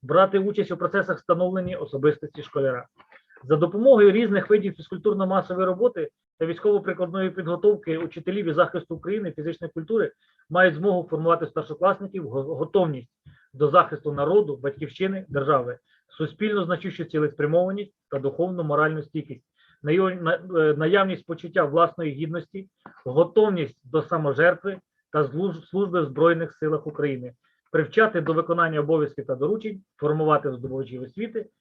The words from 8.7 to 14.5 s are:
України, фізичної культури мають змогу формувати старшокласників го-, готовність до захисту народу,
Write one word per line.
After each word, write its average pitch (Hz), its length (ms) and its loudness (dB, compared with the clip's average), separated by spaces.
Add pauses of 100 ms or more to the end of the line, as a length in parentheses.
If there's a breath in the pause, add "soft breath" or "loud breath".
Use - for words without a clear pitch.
України, 190 360 -6
фізичної 160 420 -10
культури 170 380 -2 (380)
мають 175 260 4
змогу 180 340 0
формувати 165 380 0
старшокласників 165 840 -4
го-, 135 260 -6
готовність 143 540 -2 (440 soft breath)
до 139 140 0
захисту 156 460 2
народу, 147 440 0